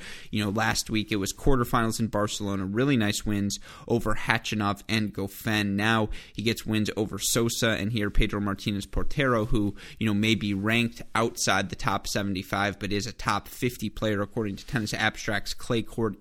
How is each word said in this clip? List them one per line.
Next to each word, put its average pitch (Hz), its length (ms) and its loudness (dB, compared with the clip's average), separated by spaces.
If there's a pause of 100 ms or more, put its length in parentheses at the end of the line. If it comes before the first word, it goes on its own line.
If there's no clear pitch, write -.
(300)
you 104 140 0
know, 104 60 0
last 110 400 0
week 110 200 0
it 110 60 0
was 92 160 -2
quarterfinals 120 680 4
in 113 100 0
Barcelona, 101 580 -2
really 123 320 2
nice 104 260 0
wins 101 340 0 (280)
over - 280 2
Khachanov 104 760 0
and 107 240 0
Goffin. 104 540 -2
Now 107 420 2 (240)
he - 80 -6
gets 110 240 0
wins 107 320 0
over 101 200 -2
Sosa 117 520 0
and 104 220 -2
here 104 180 -2
Pedro 104 300 4
Martinez 101 460 -2
Portero, 117 640 2
who, 104 260 4 (240)
you 110 80 0
know, 107 60 4
may 107 220 6
be 101 180 0
ranked 110 480 2 (140)
outside 101 560 0
the 98 60 -8
top - 300 -2
seventy-five, 101 720 -2
but 101 140 -4
is 101 140 0
a 90 60 -8
top - 360 -2
fifty 120 400 -4
player 107 300 0
according 101 380 -4
to - 100 -14
Tennis 110 260 -2
Abstract's - 640 -2
clay - 260 0
court 110 400 -2